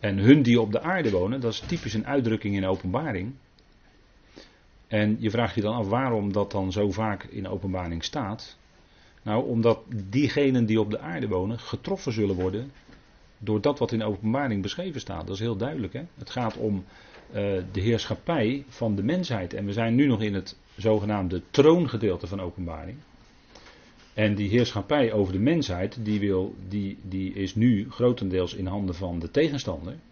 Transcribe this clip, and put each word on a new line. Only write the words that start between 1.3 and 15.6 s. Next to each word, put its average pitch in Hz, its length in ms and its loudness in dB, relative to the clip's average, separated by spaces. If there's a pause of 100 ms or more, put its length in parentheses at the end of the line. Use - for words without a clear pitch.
dat 117 120 -2
is - 80 -8
typisch 131 340 -6
een 110 120 -2
uitdrukking 113 480 0
in 98 60 0
de 95 60 0
Openbaring. 95 680 -2 (1500)
En 107 320 2
je 110 100 0
vraagt 117 240 0
je 117 60 0
dan 107 140 0
af 113 140 -2
waarom 113 440 0
dat 101 180 0
dan 92 220 -2
zo 104 180 2
vaak 104 340 -4
in - 180 -10
de 92 60 -8
Openbaring 92 560 -4
staat. 113 540 -8 (640)
Nou, 107 240 0
omdat 113 340 4 (280)
diegenen 131 580 4
die 110 140 4
op 104 100 0
de 110 80 -4
aarde 151 300 -6
wonen 98 300 -2
getroffen 180 540 -6
zullen 104 220 2
worden 98 380 -2 (680)
door 107 220 0
dat 139 180 0
wat 120 140 0
in 117 60 0
de 107 60 -2
Openbaring 110 580 0
beschreven 147 380 -6
staat. 87 260 -8
Dat 92 80 -6
is 98 80 -6
heel 113 140 -2
duidelijk, 143 360 -4